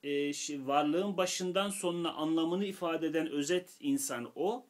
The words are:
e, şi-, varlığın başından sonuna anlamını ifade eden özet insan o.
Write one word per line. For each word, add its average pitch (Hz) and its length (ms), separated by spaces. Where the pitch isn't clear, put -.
e, 143 300
şi-, 143 340
varlığın 151 500
başından 185 540
sonuna 170 420
anlamını 165 540
ifade 165 400
eden 160 240
özet 147 500
insan 135 540
o. 214 360